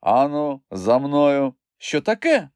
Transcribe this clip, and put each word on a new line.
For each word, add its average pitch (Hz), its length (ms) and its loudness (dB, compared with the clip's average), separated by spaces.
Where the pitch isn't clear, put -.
Ану, 98 600 0
за 98 280 0
мною! 139 560 0
Що - 220 -4
таке? 220 560 0